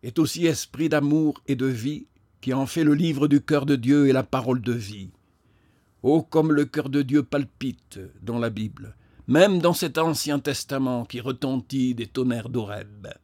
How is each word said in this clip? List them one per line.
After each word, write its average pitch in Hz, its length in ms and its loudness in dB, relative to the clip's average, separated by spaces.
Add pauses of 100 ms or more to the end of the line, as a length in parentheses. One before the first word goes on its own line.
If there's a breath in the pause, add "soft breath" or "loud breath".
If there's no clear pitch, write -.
est 117 160 -4
aussi 165 260 0
esprit 156 440 -2
d'amour 147 580 2
et 139 80 0
de 123 100 -4
vie 135 400 -4 (360)
qui 127 120 -4
en 131 140 -2
fait 165 160 0
le 151 100 6
livre 151 340 2
du 143 140 4
cœur 143 240 0
de 147 100 2
Dieu 135 320 4
et 135 60 6
la 131 80 2
parole 123 400 -2
de 117 120 -2
vie. 104 360 -10 (920)
Oh, 151 180 4
comme 160 320 2
le 147 120 2
cœur 139 240 -6
de 143 120 0
Dieu 139 220 2
palpite - 760 -8 (220)
dans 113 160 -6
la 117 140 -2
Bible, 107 440 -10 (320 soft breath)
même 180 320 6
dans 170 140 4
cet 156 240 -4
Ancien 156 400 0
Testament 131 680 -4
qui - 140 -10
retentit 131 760 -4
des 113 100 -6
tonnerres 123 440 -2
d'Horeb. 104 580 -8 (160)